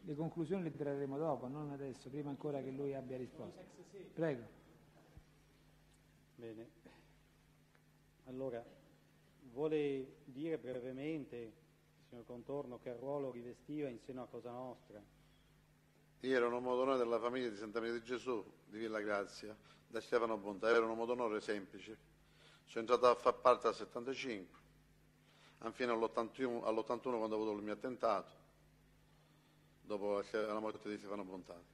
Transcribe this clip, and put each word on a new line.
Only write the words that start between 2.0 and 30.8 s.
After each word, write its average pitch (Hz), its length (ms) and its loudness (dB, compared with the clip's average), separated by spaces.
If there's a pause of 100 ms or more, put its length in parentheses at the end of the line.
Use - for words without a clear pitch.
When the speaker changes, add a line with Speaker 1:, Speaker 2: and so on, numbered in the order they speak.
Speaker 1:
prima 143 200 -6
ancora 143 320 -2
che 131 100 -6
lui 139 220 -2
abbia 131 240 -6
risposto. 123 460 -8 (500)
Prego. 151 300 0 (1900)
Speaker 2:
Bene. 113 360 -12 (1500)
Allora, 127 400 -4 (880)
vuole 143 540 2 (180)
dire 151 340 -4
brevemente, 127 920 -4 (560)
signor 120 160 -14
Contorno, 123 560 -6
che 127 140 -6
ruolo 135 360 -2
rivestiva 123 580 -6
in 117 120 -8
seno 127 220 -8
a 117 40 -6
Cosa 120 240 -10
Nostra? 120 500 -10 (1200)
Speaker 3:
Io 131 160 4
ero 120 120 6
un 120 60 2
uomo 127 200 0
d'onore 131 240 4
della 117 220 4
famiglia 120 280 0
di 104 80 -4
Santa 107 220 -4
Maria 113 160 0
di 117 80 -4
Gesù, 117 420 -2 (220)
di 104 120 -12
Villa 110 220 -2
Grazia, 104 560 -2 (300)
da 113 140 -4
Stefano 113 360 4
Bontà. 101 320 0
Ero 117 140 8
un 113 80 2
uomo 113 140 0
d'onore 117 360 2
semplice. 104 560 -4 (680)
Sono - 160 -4
entrato 117 260 8
a 120 80 12
far 120 220 6
parte 120 320 8
al 107 60 4
settantacinque, 120 840 -6 (1120)
fino 120 220 2
all'ottantuno, 117 720 2
all'ottantuno 113 540 2
quando 110 180 2
ho 107 40 2
avuto 107 160 0
il 104 60 -4
mio 104 100 -4
attentato, 110 680 0 (1400)
dopo 101 320 -2
la, 101 340 2
la 107 140 0
morte 107 280 -4